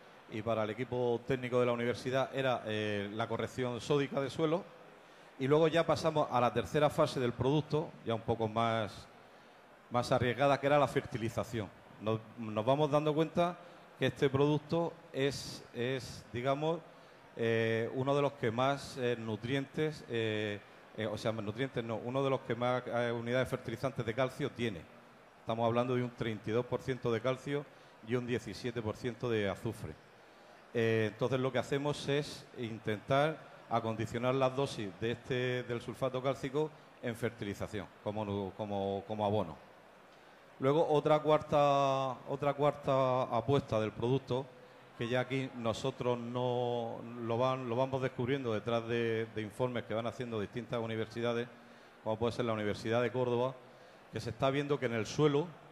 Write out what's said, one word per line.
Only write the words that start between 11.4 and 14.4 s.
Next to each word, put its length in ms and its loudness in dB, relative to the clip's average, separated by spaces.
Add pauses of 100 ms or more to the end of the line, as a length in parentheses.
Nos, 200 0 (180)
nos 260 -2
vamos 260 4
dando 240 2
cuenta 420 0 (420)
que 80 2
este 220 2
producto 680 2 (180)